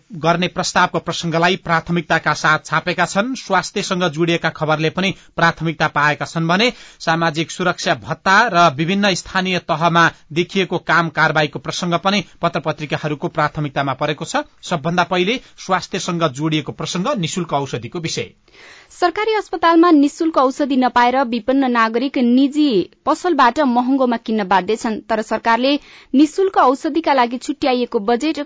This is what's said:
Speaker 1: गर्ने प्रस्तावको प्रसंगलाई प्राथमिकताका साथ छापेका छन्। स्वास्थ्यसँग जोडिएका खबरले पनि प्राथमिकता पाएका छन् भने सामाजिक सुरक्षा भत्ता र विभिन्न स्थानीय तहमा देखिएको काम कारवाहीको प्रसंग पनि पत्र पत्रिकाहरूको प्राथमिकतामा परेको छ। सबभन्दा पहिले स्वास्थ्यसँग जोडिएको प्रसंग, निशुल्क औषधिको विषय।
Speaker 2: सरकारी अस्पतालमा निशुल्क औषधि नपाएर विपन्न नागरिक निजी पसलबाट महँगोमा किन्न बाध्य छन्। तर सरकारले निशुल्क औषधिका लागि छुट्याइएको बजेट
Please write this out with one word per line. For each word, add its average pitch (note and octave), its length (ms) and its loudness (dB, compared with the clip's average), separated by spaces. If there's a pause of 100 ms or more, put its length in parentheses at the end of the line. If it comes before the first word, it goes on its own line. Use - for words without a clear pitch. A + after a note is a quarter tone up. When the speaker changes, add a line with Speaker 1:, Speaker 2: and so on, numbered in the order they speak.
(140)
Speaker 1:
गर्ने E3+ 340 0
प्रस्तावको F3+ 500 -2
प्रसंगलाई E3+ 600 -2
प्राथमिकताका E3 760 -2
साथ D#3 300 2
छापेका E3+ 400 -2
छन्। A3 320 -2
स्वास्थ्यसँग F#3 680 -2
जोडिएका E3 440 0
खबरले D#3 400 -2
पनि F#3 200 -2 (260)
प्राथमिकता D#3+ 540 0
पाएका D3 340 0
छन् E3 240 -4
भने G#3+ 240 2 (260)
सामाजिक E3 520 -2
सुरक्षा F3+ 500 -2
भत्ता D#3+ 360 0 (120)
र E3+ 280 4
विभिन्न F#3+ 380 0
स्थानीय F#3 460 -4
तहमा E3+ 500 2 (220)
देखिएको F3+ 480 -2
काम E3 300 0
कारवाहीको D#3 480 0
प्रसंग E3+ 420 -4
पनि G3 240 0 (180)
पत्र E3+ 180 -2
पत्रिकाहरूको D3+ 680 -4
प्राथमिकतामा D3 640 -2
परेको D3+ 300 -4
छ। - 120 -6 (260)
सबभन्दा E3+ 420 -2
पहिले F#3 360 0 (180)
स्वास्थ्यसँग F3 720 -4
जोडिएको D3+ 420 -4
प्रसंग, F3+ 340 -6 (120)
निशुल्क E3 340 -4
औषधिको C#3 480 -6
विषय। C#3 320 -8 (580)
Speaker 2:
सरकारी G#4 440 -2
अस्पतालमा E4+ 560 4
निशुल्क D4+ 480 2
औषधि C4+ 400 0
नपाएर B3 380 2 (100)
विपन्न B3 440 0
नागरिक A#3 480 0
निजी B3+ 720 2 (160)
पसलबाट C#4+ 540 2
महँगोमा B3 580 2
किन्न A3 280 -2
बाध्य F#3+ 300 0
छन्। A3 260 -4
तर A3 200 -2
सरकारले A#3 560 0 (360)
निशुल्क F#4+ 440 2
औषधिका D4+ 540 2
लागि B3 260 2
छुट्याइएको B3+ 640 -2
बजेट A#3+ 460 -2